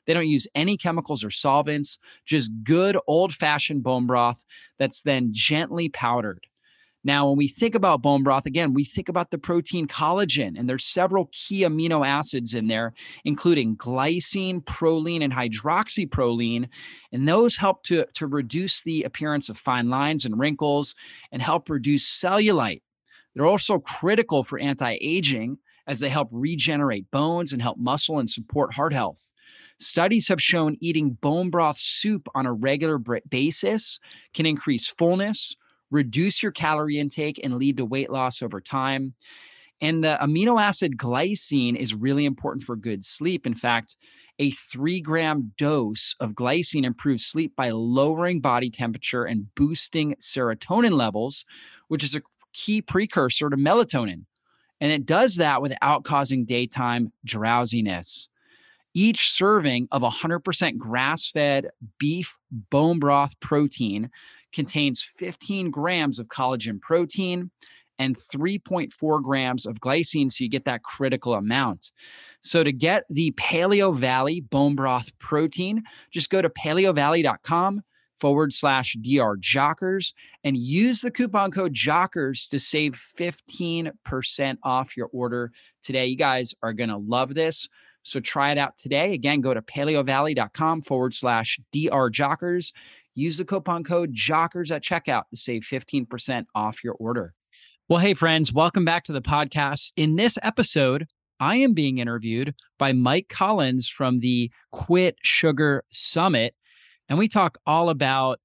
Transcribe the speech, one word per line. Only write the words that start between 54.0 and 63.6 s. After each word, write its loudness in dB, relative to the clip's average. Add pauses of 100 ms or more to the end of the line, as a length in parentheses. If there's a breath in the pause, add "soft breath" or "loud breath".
And 2
it 0
does 4
that 2
without 0
causing 0
daytime -2 (100)
drowsiness. -2 (640 soft breath)
Each 2
serving 2
of 0
a 2
hundred -2
percent -2
grass-fed 0 (300)
beef -2 (120)
bone 2
broth 2
protein 0 (460 loud breath)